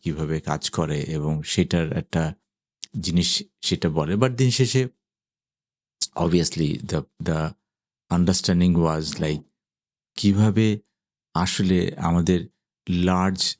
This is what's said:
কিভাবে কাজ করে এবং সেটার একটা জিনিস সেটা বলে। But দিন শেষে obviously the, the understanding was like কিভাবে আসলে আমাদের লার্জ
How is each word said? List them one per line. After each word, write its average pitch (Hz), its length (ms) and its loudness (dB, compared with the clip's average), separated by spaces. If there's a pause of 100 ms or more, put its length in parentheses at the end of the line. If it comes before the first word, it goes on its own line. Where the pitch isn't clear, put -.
কিভাবে 78 380 -4
কাজ - 300 -4
করে 76 300 -2
এবং 78 420 -4
সেটার 85 500 0
একটা 80 420 -4 (640)
জিনিস 85 420 0 (220)
সেটা - 240 0
বলে। 80 280 0
But 127 120 2
দিন 127 220 2
শেষে 127 380 0 (1300)
obviously 82 540 0 (160)
the, 78 160 -4 (200)
the 80 320 -2 (560)
understanding 90 640 2
was 80 300 2 (140)
like 78 240 -2 (720)
কিভাবে 104 640 4 (560)
আসলে 90 640 0
আমাদের 85 520 2 (400)
লার্জ 92 720 0